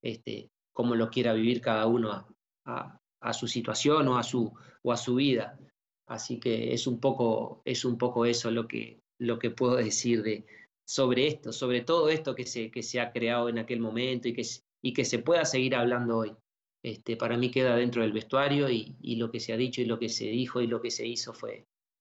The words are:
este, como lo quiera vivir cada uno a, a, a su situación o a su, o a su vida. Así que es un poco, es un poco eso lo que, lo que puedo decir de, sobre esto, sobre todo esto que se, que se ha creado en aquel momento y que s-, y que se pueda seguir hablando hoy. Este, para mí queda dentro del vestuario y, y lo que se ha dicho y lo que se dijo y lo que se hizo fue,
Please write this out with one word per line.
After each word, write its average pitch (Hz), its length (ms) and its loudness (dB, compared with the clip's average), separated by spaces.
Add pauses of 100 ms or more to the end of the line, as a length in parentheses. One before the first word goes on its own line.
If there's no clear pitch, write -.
este, 110 460 -8 (260)
como 120 220 2
lo 113 120 4
quiera 120 240 2
vivir 117 280 4
cada 110 260 2
uno 117 240 4
a, 98 180 -8 (380)
a, - 320 -8 (240)
a 117 100 -2
su 117 140 -4
situación 135 640 2
o 123 100 4
a 113 60 0
su, 117 280 0 (300)
o 123 100 0
a 117 40 2
su 123 180 -2
vida. 123 420 2 (520)
Así 113 320 -8
que 117 320 0
es 120 160 -2
un 120 100 -2
poco, 120 640 0
es 127 200 -2
un 123 120 0
poco 120 300 2
eso 117 240 0
lo 113 160 -2
que, 113 320 -10 (220)
lo 117 180 -2
que 117 120 -2
puedo 123 260 2
decir 113 480 2
de, 107 200 -4 (400)
sobre 127 440 2
esto, 143 240 -6
sobre 123 300 0
todo 160 260 4
esto 156 260 0
que 123 120 -8
se, 113 220 -6
que 117 140 -8
se 123 160 -4
ha 120 140 -2
creado 120 360 0
en 117 120 -2
aquel 117 180 -4
momento 123 480 -2
y 117 60 0
que 117 80 -6
s-, - 220 -8 (200)
y 127 100 -2
que 127 120 0
se 117 160 0
pueda 165 240 4
seguir 131 320 2
hablando 120 420 2
hoy. 107 160 -2 (500)
Este, 113 320 -6
para 117 200 -2
mí 123 160 0
queda 127 240 4
dentro 120 260 2
del 107 100 2
vestuario 139 560 2
y, 113 320 -2
y - 160 -4
lo 113 140 -2
que 120 80 -6
se 113 140 -6
ha 113 40 -2
dicho 127 260 -2
y - 20 0
lo 117 160 -2
que 113 80 -2
se - 160 -4
dijo 120 360 -2
y 120 60 2
lo 117 140 -2
que 117 100 -6
se 117 160 -6
hizo 117 260 -8
fue, 113 340 -12 (340)